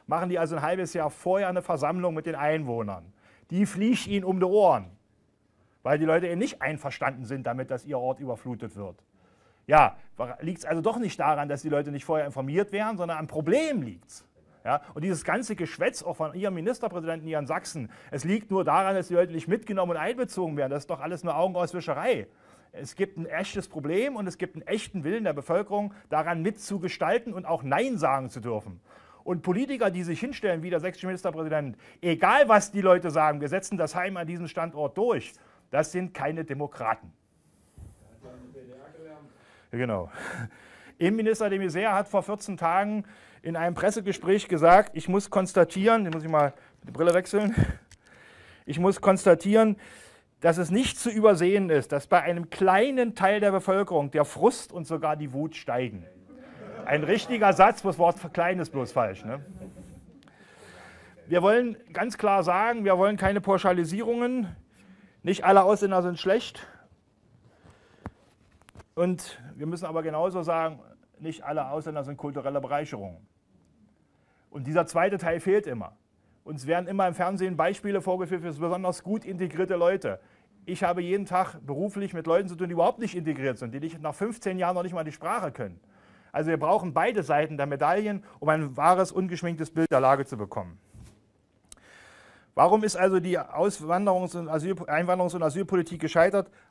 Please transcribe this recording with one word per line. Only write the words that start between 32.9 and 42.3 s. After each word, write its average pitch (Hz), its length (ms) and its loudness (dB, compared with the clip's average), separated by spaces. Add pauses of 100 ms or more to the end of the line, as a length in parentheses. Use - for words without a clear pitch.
sagen, 151 320 2
wir 143 80 -4
setzen 185 300 -4
das 156 160 -2
Heim 185 220 -4
an 170 100 -6
diesem 170 200 -8
Standort 151 480 -6
durch“, 208 380 0 (380)
das 151 200 0
sind 180 220 -6
keine 156 320 -6
Demokraten. 127 640 -6 (2500)
Ja, 120 80 -4
genau. 104 320 -2 (880)
Innenminister 214 500 2
de 196 80 0
Maizière 196 360 -2
hat 196 140 0
vor 196 140 0
vierzehn 202 340 -6